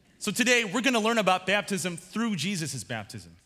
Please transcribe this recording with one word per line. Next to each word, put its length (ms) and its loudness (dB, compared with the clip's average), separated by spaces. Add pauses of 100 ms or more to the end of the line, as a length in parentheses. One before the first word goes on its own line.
(200)
So 120 -4
today, 340 4
we're 160 -2
gonna 180 2
learn 180 2
about 280 4
baptism 500 -2
through 400 -4
Jesus' 480 -4
baptism, 520 -10 (100)